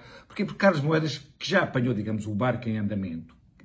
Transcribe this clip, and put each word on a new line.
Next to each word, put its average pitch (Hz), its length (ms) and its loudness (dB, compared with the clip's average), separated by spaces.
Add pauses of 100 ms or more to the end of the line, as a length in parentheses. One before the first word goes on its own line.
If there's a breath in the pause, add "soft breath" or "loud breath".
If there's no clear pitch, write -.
(280 loud breath)
Porquê? - 180 -4
Porque - 140 -10
Carlos 180 220 6
Moedas, 156 360 0
que - 320 -12
já 180 140 4
apanhou, 127 320 0
digamos, 104 320 -4
o 107 80 -4
barco 120 340 0
em 110 80 -2
andamento, 95 580 -4 (300)